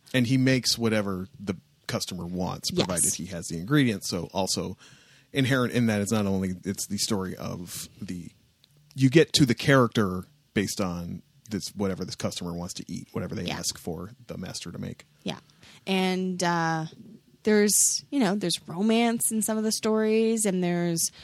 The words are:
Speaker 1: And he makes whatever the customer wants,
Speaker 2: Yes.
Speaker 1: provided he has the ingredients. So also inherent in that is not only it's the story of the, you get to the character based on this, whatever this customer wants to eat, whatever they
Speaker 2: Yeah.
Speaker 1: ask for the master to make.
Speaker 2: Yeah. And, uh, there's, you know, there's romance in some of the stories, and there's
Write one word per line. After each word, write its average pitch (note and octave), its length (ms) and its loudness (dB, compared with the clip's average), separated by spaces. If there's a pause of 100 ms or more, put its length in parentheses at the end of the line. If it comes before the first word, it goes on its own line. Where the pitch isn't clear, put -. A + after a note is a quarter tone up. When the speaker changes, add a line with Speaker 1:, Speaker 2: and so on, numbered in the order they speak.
(120)
Speaker 1:
And B2 140 4
he C3 100 4
makes C3 400 4
whatever G2+ 520 0 (120)
the G2 160 -4 (300)
customer F2+ 400 -6
wants, F2+ 440 -4
Speaker 2:
Yes. - 160 0
Speaker 1:
provided F2 280 0
he E2 120 -8
has F2+ 200 -8
the E2+ 100 -8
ingredients. A#2 540 0
So F2 240 -6
also F#2 420 -2 (560)
inherent B2+ 400 2
in A#2+ 140 2
that G#2 160 2
is G2 100 -2
not G#2 140 2
only F#2+ 380 0
it's F#2+ 220 -6
the G#2 120 -6
story F#2+ 380 -2
of - 520 -10 (140)
the, F2+ 260 -10 (680)
you C3 140 4
get D#3 260 6
to D3 120 6
the A#2 80 2
character A2 680 2 (280)
based - 300 -2
on F2 400 -6 (280)
this, F#2+ 240 -6
whatever F#2+ 300 -4
this - 100 -10
customer - 380 -6
wants F2 220 -8
to - 180 -12
eat, - 200 -10
whatever - 220 -6
they - 100 -6
Speaker 2:
Yeah. D#2+ 140 -4
Speaker 1:
ask - 200 -6
for F2+ 320 -10 (160)
the E2+ 100 -12
master F2+ 340 -12
to - 80 -14
make. - 280 -12 (160)
Speaker 2:
Yeah. - 160 -8 (480)
And, F#3 580 0
uh, E3 420 0 (580)
there's, G#3 640 4
you C#4+ 100 0
know, G3 140 4
there's F#3 340 -2
romance A3+ 640 2
in A3 80 0
some G#3+ 160 0
of G#3+ 80 -2
the A3 80 0
stories, A3 720 2
and F#3 180 2
there's F3 480 2 (140)